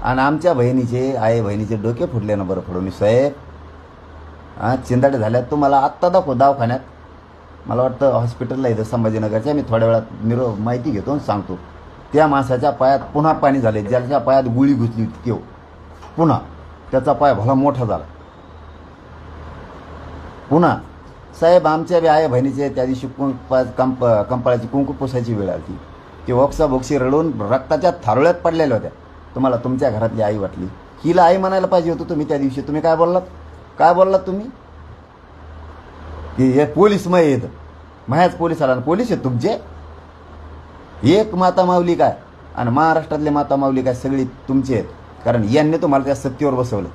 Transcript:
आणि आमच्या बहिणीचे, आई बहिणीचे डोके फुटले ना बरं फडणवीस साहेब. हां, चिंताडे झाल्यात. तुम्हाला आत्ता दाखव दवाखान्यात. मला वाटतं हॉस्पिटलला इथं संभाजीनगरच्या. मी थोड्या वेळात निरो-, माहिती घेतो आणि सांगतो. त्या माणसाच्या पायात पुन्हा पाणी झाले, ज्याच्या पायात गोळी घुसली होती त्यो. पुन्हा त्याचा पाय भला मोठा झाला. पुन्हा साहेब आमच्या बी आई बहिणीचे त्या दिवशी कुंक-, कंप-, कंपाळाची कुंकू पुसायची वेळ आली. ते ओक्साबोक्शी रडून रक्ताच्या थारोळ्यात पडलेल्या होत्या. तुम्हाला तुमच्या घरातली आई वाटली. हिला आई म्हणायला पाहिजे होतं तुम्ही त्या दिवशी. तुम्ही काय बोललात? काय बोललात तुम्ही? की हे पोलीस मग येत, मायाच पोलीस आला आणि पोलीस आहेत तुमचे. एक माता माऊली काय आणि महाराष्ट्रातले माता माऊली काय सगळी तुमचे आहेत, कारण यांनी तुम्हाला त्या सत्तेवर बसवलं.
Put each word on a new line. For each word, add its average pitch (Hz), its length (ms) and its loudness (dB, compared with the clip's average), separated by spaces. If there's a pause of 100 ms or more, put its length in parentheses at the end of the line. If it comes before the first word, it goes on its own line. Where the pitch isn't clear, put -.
आणि 127 180 0
आमच्या 139 320 2
बहिणीचे, 127 600 0
आई 113 260 2
बहिणीचे 104 340 -2
डोके 117 300 -2
फुटले 107 300 -2
ना 101 80 -4
बरं 90 180 -4
फडणवीस 92 380 -6
साहेब. 120 320 4 (1300)
हां, 110 140 0 (120)
चिंताडे 131 300 2
झाल्यात. 113 260 0
तुम्हाला 143 340 2
आत्ता - 320 2
दाखव 175 240 2
दवाखान्यात. 123 460 2 (880)
मला 110 160 -2
वाटतं 127 300 2
हॉस्पिटलला 120 560 -2
इथं 110 160 0
संभाजीनगरच्या. 110 680 -2
मी 147 160 0
थोड्या 113 180 2
वेळात 113 140 4 (220)
निरो-, 117 360 -2
माहिती 120 320 -4
घेतो 104 200 -4
आणि 147 80 -2
सांगतो. 95 400 -6 (540)
त्या 156 140 6
माणसाच्या 139 420 0
पायात 131 300 2
पुन्हा 151 340 0
पाणी 143 260 2
झाले, 107 220 0
ज्याच्या 120 360 -2
पायात 131 260 2
गोळी 131 300 2
घुसली 113 300 -2
होती - 220 -8
त्यो. 117 100 -2 (840)
पुन्हा 156 220 2 (520)
त्याचा - 220 2
पाय - 200 4
भला 110 200 0
मोठा 131 320 2
झाला. 90 180 -4 (2500)
पुन्हा 143 280 4 (600)
साहेब 165 280 6
आमच्या 160 320 2
बी 165 80 2
आई 156 200 4
बहिणीचे 135 420 0
त्या 131 160 -2
दिवशी 131 220 -4
कुंक-, 131 560 -2 (140)
कंप-, 123 440 2
कंपाळाची 120 460 -2
कुंकू 139 260 -2
पुसायची 123 400 -4
वेळ 101 160 -2
आली. 87 300 -8 (480)
ते 127 60 -2
ओक्साबोक्शी 135 640 0
रडून 131 440 0
रक्ताच्या 135 500 0
थारोळ्यात 143 420 2
पडलेल्या 165 440 0
होत्या. - 140 -6 (440)
तुम्हाला 127 220 0
तुमच्या 127 320 -2
घरातली 110 320 -2
आई 107 160 0
वाटली. 92 280 -8 (400)
हिला 170 180 4
आई 175 140 6
म्हणायला 190 300 0
पाहिजे 170 240 2
होतं 165 180 -6
तुम्ही 151 180 -4
त्या 147 100 0
दिवशी. 139 240 -2
तुम्ही 151 200 -4
काय 160 140 2
बोललात? 170 260 2 (580)
काय 165 140 6
बोललात 190 260 4
तुम्ही? 190 260 -6 (1900)
की 131 140 4
हे 143 140 4
पोलीस 196 420 2
मग 180 100 4
येत, 143 240 4 (640)
मायाच 170 280 2
पोलीस 160 260 -2
आला 131 100 2
आणि 123 100 -2
पोलीस 190 300 0
आहेत 135 120 -2
तुमचे. 131 560 -4 (1200)
एक 196 320 4
माता 185 300 2
माऊली 175 300 2
काय 139 220 2 (380)
आणि 120 140 -2
महाराष्ट्रातले 151 600 2
माता 143 260 0
माऊली 139 260 0
काय 123 120 -2
सगळी 135 320 -4
तुमचे 131 480 -2
आहेत, 101 120 -2 (400)
कारण 120 180 0
यांनी 151 340 2
तुम्हाला 139 280 0
त्या 139 100 0
सत्तेवर 135 380 -4
बसवलं. 117 420 -4